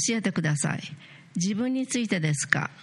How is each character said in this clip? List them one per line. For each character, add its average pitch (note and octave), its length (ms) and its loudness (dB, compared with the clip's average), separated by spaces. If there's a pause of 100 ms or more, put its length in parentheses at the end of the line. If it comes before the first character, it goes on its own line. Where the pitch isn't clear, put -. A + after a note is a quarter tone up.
教 A3+ 80 2
え A3 60 0
て G3 100 0
く F3 100 -2
だ D3+ 140 2
さ - 200 0
い。 - 60 -6 (540)
自 F#3+ 200 0
分 B3+ 180 0
に C4 140 0
つ B3 120 -2
い A3+ 80 0
て F#3 140 2
で D#3 140 2
す - 120 -4
か？ - 220 2 (140)